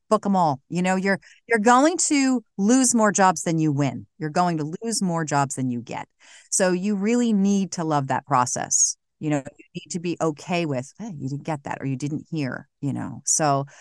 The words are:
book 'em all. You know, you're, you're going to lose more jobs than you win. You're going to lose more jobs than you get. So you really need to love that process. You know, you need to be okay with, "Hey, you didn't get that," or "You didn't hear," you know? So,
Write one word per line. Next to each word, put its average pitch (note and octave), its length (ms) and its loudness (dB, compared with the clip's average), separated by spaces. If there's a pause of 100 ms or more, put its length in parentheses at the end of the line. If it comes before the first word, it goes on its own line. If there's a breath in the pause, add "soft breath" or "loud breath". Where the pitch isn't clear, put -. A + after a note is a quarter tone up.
book G#3+ 160 2
'em G3+ 120 2
all. D#3 320 2
You E3+ 120 -2
know, F#3 140 2
you're, F#3+ 240 0 (280 soft breath)
you're A#3 120 2
going C4 380 6 (100)
to C4 340 2 (160)
lose A#3+ 380 4
more G#3+ 160 4
jobs F#3 320 4
than E3 160 0
you D#3 140 2
win. A#2+ 320 -2 (140)
You're D#3 100 -6
going E3+ 300 0
to D3+ 220 -6
lose A3 200 -4
more E3 240 -2
jobs C#3+ 300 0
than C3 140 -2
you A#2+ 120 -4
get. A2 260 -12 (420 soft breath)
So F#3 220 2
you G3 240 -2
really A3+ 380 2
need G3 400 2
to F3 100 -6
love D3 240 0
that C3 180 -2
process. - 720 0 (240)
You D#3 120 -2
know, C#3 120 0 (140)
you - 80 -20 (100)
need - 160 -12
to F3+ 80 -6
be E3+ 220 -4
okay E3 440 -2
with, C#3+ 340 -6
"Hey, A3 180 -10
you C3+ 100 -8
didn't C#3+ 160 -8
get D3 200 -6
that," - 180 -8
or - 60 -8
"You C3+ 100 -2
didn't D3 320 -6
hear," C#3 400 -6 (120)
you C#3 120 -2
know? A#2+ 320 -8
So, C#3+ 400 0 (160 loud breath)